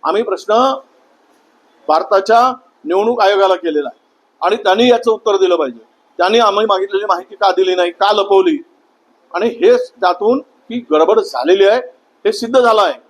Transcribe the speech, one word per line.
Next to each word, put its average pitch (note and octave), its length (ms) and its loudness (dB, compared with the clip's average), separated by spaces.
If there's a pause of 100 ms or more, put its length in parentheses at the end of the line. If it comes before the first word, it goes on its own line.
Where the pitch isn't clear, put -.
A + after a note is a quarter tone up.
आम्ही F#3 180 -2
प्रश्न A3 520 -2 (1120)
भारताच्या G3 640 2 (320)
निवडणूक G#3+ 360 -2
आयोगाला G3 340 2
केलेला D#3+ 380 -4
आहे - 80 -20 (400)
आणि F#3+ 160 -2
त्यांनी A#3+ 340 2
याचं A#3+ 200 0
उत्तर G#3+ 260 -2
दिलं F#3 200 0
पाहिजे. B2 280 -6 (340)
त्यांनी G3 200 0
आम्ही G#3 280 0
मागितलेली G3 380 -2
माहिती F3+ 300 -8
का G3 160 0
दिली F#3 240 0
नाही, F3+ 160 -2
का G3 220 -2
लपवली? F#3+ 500 0 (720)
आणि F#3+ 120 -4
हे A#3 300 2
त्यातून A3 680 -2 (280)
ही A#3+ 200 -8
गडबड E3 300 4
झालेली F#3 460 0
आहे A3 140 2 (440)
हे G#3+ 80 0
सिद्ध A#3+ 280 -2
झालं A3+ 200 2
आहे. D#3+ 300 -2